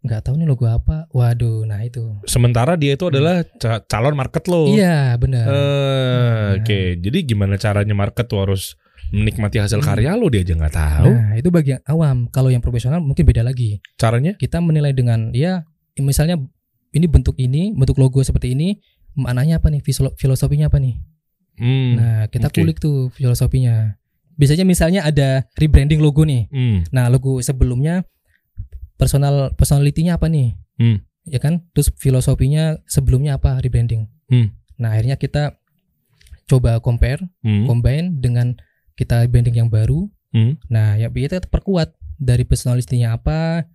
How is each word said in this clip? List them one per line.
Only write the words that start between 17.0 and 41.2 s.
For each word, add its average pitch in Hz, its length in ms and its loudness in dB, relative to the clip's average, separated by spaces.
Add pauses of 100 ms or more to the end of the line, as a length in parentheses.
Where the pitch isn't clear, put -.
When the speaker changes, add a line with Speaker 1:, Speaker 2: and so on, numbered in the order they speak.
Speaker 1:
bentuk 131 320 2
ini, 143 340 -2
bentuk 135 240 0
logo 131 240 2
seperti 127 320 -2
ini, 170 300 -2 (320)
maknanya 135 440 0
apa 160 120 2
nih? 147 100 0
Fisolo-, 131 360 -2
filosofinya 139 520 0
apa 147 100 2
nih? 131 220 -2 (560)
Speaker 2:
Hmm, 127 380 0
Speaker 1:
Nah, 117 320 0
kita 113 220 -4
Speaker 2:
oke. - 100 -4
Speaker 1:
kulik 160 200 0
tuh 139 320 -2
filosofinya. 120 840 0 (380)
Biasanya 151 300 2
misalnya 180 380 2
ada 139 540 0
rebranding 151 420 4
logo 151 260 2
nih. 131 240 0
Speaker 2:
Hmm. 120 420 0
Speaker 1:
Nah, 123 180 0
logo 131 320 0
sebelumnya 135 640 0 (920)
personal, 139 580 0
personality-nya 147 640 2
apa 160 120 -2
nih? 135 280 0 (200)
Speaker 2:
Hmm. 113 240 2 (240)
Speaker 1:
Ya 143 140 -8
kan? 165 340 -2
Terus - 240 0
filosofinya 139 880 0
sebelumnya 135 500 0
apa 131 220 0
rebranding? 117 480 -2 (220)
Speaker 2:
Hmm. 120 260 2 (220)
Speaker 1:
Nah, 113 160 -4
akhirnya 113 240 0
kita 147 420 -6 (880)
coba 123 340 2
compare, 123 460 -2 (140)
Speaker 2:
Hmm. 104 260 0
Speaker 1:
combine 127 520 0
dengan 123 360 0 (400)
kita 117 320 0
branding 120 320 2
yang 117 120 2
baru. 123 380 0 (220)
Speaker 2:
Hmm. 117 380 0
Speaker 1:
Nah, 107 280 0
ya 113 120 -2
kita 135 360 -4